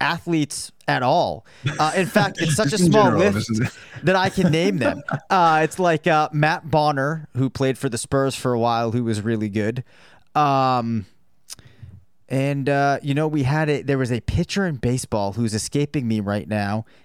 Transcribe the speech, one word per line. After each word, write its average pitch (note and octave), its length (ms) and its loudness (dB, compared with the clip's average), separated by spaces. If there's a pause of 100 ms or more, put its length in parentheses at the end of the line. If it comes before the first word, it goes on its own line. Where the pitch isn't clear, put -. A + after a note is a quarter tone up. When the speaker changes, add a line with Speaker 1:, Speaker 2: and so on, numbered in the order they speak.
Speaker 1:
athletes D#3+ 720 -2 (160)
at C#3 160 0
all. B2+ 420 0 (320)
Uh, D#3 160 0
in F3+ 120 2
fact, G3+ 340 0
it's D#3+ 160 0
such G#3+ 100 2
a - 40 -2
Speaker 2:
<laughs> - 0 -
Just F#3 160 2
in E3 40 4
Speaker 1:
small G#3+ 140 6
Speaker 2:
general, E3 160 4
Speaker 1:
lift G3 140 4
Speaker 2:
this G#3+ 140 -4
is A2 300 -2 (240)
Speaker 1:
that F3+ 140 4
I F#3+ 120 2
can F3+ 220 2
name F3 280 2
them. C#3+ 240 -2 (140)
Speaker 2:
<laughs> - 140 -16
Speaker 1:
Uh, E3 320 4
it's D#3 160 -2
like, F3 300 2
uh, D#3 240 4
Matt D3+ 360 0
Bonner, D3 680 0
who C3 120 0
played C3 300 -2
for C#3 100 -4
the A#2+ 80 -4
Spurs C3+ 380 0
for - 180 -2
a A#2+ 60 0
while, A#2 320 0
who A#2+ 140 -2
was G#2+ 180 -2
really G#2+ 260 -2
good. G#2+ 360 -4 (500)
Um, B2+ 720 0 (1200)
and, C3+ 440 -2
uh, C#3 320 2
you C#3+ 120 -2
know, D#3 140 0
we D3+ 140 0
had D3+ 260 0
a, C#3+ 140 -2
there C3+ 160 0
was B2+ 120 -2
a A#2+ 120 -2
pitcher F#3 440 -2
in D#3 100 -4
baseball A2+ 580 -2
who's A2+ 180 -2
escaping C#3+ 560 -2
me A2 120 0
right G2+ 280 -4
now. G#2 380 -4 (180)